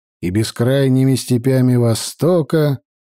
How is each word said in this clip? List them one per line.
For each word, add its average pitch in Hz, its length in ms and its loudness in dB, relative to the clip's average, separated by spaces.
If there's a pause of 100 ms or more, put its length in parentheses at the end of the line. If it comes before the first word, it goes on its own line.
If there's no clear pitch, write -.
(220)
и 90 100 -4
бескрайними 131 840 0
степями 127 600 0
востока, 143 1040 0 (380)